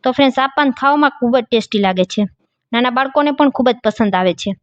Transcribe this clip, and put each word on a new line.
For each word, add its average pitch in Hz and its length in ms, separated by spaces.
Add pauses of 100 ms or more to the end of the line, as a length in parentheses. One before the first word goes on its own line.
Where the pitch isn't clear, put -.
તો 262 80
ફ્રેન્ડ્સ, 269 280
આ 269 80
પાન 277 240
ખાવામાં 285 380
ખૂબ 247 280
જ 240 140
ટેસ્ટી 220 280
લાગે 185 240
છે, 208 200 (500)
નાના 240 160
બાળકોને 269 420
પણ 285 180
ખૂબ 254 200
જ 247 140
પસંદ 214 320
આવે 185 180
છે. 190 300